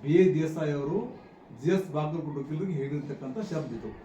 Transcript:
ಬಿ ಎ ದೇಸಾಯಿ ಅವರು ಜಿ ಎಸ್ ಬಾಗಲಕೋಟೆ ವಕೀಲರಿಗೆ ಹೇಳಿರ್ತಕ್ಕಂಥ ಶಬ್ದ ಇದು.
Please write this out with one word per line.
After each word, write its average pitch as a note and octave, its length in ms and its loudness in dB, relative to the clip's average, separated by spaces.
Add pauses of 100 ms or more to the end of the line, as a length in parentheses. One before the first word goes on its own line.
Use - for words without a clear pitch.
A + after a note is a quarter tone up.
ಬಿ D3 180 2
ಎ - 20 10 (120)
ದೇಸಾಯಿ D#3 440 0
ಅವರು D#3 200 0 (600)
ಜಿ D#3 120 2
ಎಸ್ F#3+ 220 2
ಬಾಗಲಕೋಟೆ D3+ 440 -2
ವಕೀಲರಿಗೆ D#3 400 -4
ಹೇಳಿರ್ತಕ್ಕಂಥ C#3 580 -6 (120)
ಶಬ್ದ D3 280 -4
ಇದು. A2 120 -10 (160)